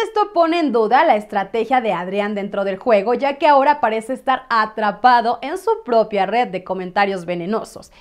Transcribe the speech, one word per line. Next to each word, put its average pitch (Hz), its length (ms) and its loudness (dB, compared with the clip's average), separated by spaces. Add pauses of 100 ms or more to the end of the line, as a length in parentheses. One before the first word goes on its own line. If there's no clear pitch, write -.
esto 415 320 -2
pone 339 280 2
en 285 100 0
duda 233 320 2
la 262 140 4
estrategia 208 640 -2
de 220 100 -2
Adrián 190 420 -4
dentro 202 300 -6
del 190 140 -4
juego, 214 360 2
ya 277 240 -2
que 330 80 0
ahora 285 360 4
parece 220 320 -2
estar 254 360 -4
atrapado 220 920 2
en 311 160 -6
su 453 260 -2
propia 214 420 0
red 226 220 0
de 180 160 -8
comentarios 190 600 -4
venenosos, 180 760 -8